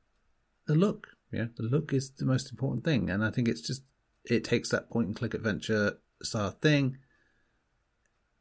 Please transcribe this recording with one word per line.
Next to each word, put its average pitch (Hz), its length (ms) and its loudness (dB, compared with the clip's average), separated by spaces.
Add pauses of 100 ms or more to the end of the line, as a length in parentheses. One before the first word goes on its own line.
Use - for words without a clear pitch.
(680)
the 151 80 2
look. 185 320 2 (240)
Yeah, 104 140 -2 (120)
the 113 60 -4
look 147 300 0
is 135 180 0
the - 140 -6
most 131 260 0
important 127 320 -4
thing, 110 260 2
and 101 160 0
I 110 60 0
think 120 160 0
it's - 180 -2
just, 135 160 -6 (420)
it 117 200 0
takes - 260 0
that - 220 -2
point 113 160 0
and 104 80 -4
click 113 180 -4
adventure 104 640 0 (240)
style 101 300 -2
thing. 139 460 2 (1400)